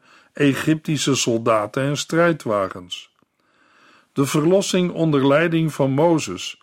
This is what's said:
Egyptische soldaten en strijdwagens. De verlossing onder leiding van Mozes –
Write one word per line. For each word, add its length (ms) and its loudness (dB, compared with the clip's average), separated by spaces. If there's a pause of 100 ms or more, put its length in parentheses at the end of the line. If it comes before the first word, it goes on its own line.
(320)
Egyptische 800 0
soldaten 680 0
en 140 -2
strijdwagens. 1160 -2 (1000)
De 140 0
verlossing 640 2
onder 340 2
leiding 480 2
van 160 0
Mozes – 720 0